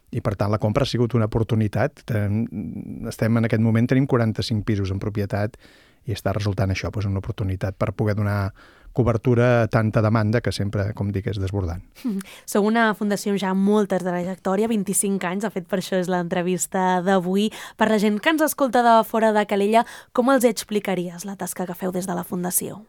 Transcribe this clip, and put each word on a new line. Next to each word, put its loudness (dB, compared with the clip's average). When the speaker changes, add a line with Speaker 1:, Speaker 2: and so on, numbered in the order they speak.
Speaker 1:
i, -4
per -2
tant, 0
la 0
compra 0
ha -2
sigut 0
una 2
oportunitat. -2
Ten-, -2
estem 0
en 2
aquest 2
moment, 4
tenim 2
quaranta-cinc 0
pisos 0
en -4
propietat -4
i -4
està -2
resultant 0
això, -4
doncs, -2
una -2
oportunitat -4
per -2
poder 0
donar -2
cobertura 4
a 2
tanta 2
demanda 2
que -2
sempre, -2
com -4
dic, -4
és -4
desbordant. -4
Speaker 2:
<laughs> -2
Sou 2
una 4
fundació -2
ja -2
amb 2
molta 2
trajectòria, -2
vint-i-cinc -2
anys, -4
de -4
fet, -6
per -2
això -2
és -2
l'entrevista 0
d'avui. 2
Per 2
la 4
gent 2
que 4
ens 2
escolta 2
de 8
fora 2
de 2
Calella, 4
com 4
els 6
explicaries -2
la -10
tasca -6
que -8
feu -4
des -4
de -4
la -4
Fundació? -6